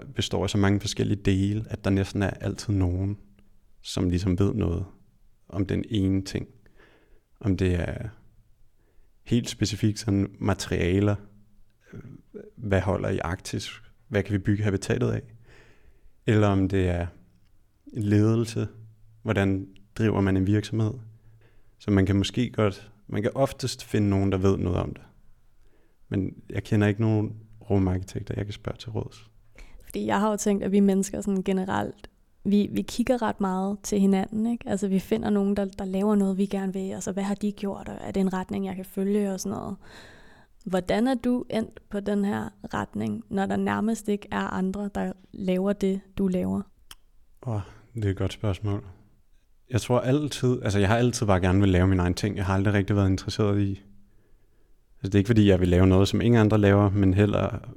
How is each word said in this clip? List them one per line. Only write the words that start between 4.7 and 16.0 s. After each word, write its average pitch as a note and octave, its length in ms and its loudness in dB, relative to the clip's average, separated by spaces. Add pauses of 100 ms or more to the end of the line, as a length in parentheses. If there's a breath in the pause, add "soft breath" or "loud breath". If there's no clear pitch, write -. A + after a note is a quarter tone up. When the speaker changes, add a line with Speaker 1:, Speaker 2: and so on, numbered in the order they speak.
Speaker 1:
om G2 180 -4
den F#2+ 240 -2
ene F#2+ 320 0
ting. - 260 -8 (920 soft breath)
Om F#2+ 160 0
det F#2 180 0
er - 340 -6 (1160)
helt A#2+ 240 0
specifikt G#2 500 -2
sådan G2 400 -2
materialer, G2 760 0 (800)
øh, - 80 -16 (560)
hvad G2 240 0
holder F#2+ 280 -2
i G2 100 -2
Arktis, - 640 -8 (260)
hvad G2+ 140 0
kan G#2 100 -8
vi G2+ 60 2
bygge G#2 260 0
habitatet G#2+ 460 0
af? A2 120 -4 (1040 soft breath)